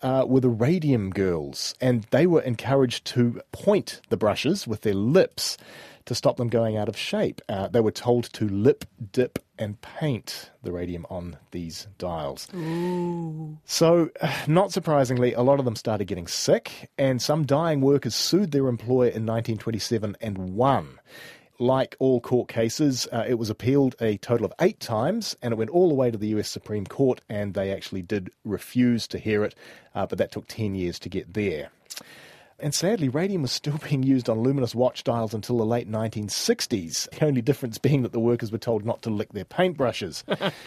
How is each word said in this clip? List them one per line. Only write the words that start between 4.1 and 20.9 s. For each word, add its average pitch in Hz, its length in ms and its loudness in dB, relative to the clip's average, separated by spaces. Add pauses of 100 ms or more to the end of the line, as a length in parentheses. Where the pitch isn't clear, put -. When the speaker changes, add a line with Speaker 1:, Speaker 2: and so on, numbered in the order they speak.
Speaker 1:
the 110 60 2
brushes 107 500 0
with 110 160 -6
their 101 120 2
lips 123 600 2 (500)
to 123 80 -6
stop 123 220 0
them 120 120 -2
going 113 280 2
out 104 120 -2
of 110 80 -6
shape. - 520 -4
Uh, 98 200 -2
they 120 120 2
were 110 100 2
told 120 340 0 (100)
to 107 120 -2
lip, 104 380 2 (280)
dip - 260 0 (200)
and 107 220 -8
paint - 680 -6 (120)
the 90 100 -6
radium 87 360 -6
on 87 300 -10 (140)
these 82 340 -10 (100)
dials. 90 580 -6
Speaker 2:
Ooh. 170 1080 -4
Speaker 1:
So, 165 460 4 (180)
<sighs> - 180 -6
not 180 260 4
surprisingly, 131 600 2
a 117 80 0
lot 139 200 6
of 131 40 0
them 113 120 -2
started 104 300 -2
getting 90 200 -6
sick, - 720 -2
and 131 240 2
some 151 240 0
dying 147 340 2
workers 135 340 4
sued 180 360 0
their 135 180 2
employer 120 400 2
in 110 160 -2
nineteen 113 320 -2
twenty-seven 107 640 -4
and 107 160 -6
won. 95 640 0 (600)